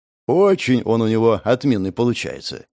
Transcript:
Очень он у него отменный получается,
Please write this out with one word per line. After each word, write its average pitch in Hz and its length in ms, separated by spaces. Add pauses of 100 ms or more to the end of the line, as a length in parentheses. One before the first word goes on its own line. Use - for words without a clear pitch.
(260)
Очень 160 580
он 113 180
у 110 60
него 110 360
отменный 110 480
получается, 104 800